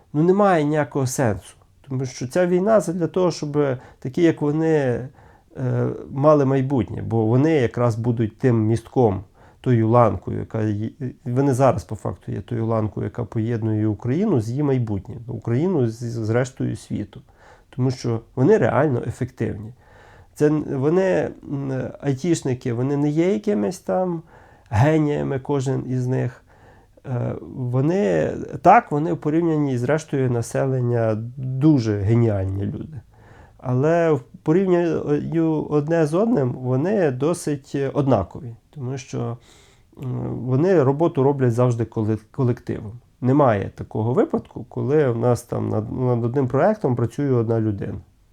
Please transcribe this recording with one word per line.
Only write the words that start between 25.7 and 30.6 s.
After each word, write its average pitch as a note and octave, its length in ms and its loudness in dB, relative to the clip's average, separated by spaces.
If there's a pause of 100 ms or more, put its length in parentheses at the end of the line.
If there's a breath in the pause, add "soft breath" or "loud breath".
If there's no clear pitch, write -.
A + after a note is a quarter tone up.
із B2+ 160 -2
них. B2+ 380 -4 (600 soft breath)
Е, A#2+ 360 -4
вони, D3+ 880 0 (320)
так, G#3+ 300 6
вони D3+ 200 -2
в D#3 60 -4
порівнянні D3+ 600 0
з A#2+ 40 -2
рештою C#3 480 0
населення A#2+ 840 0 (220)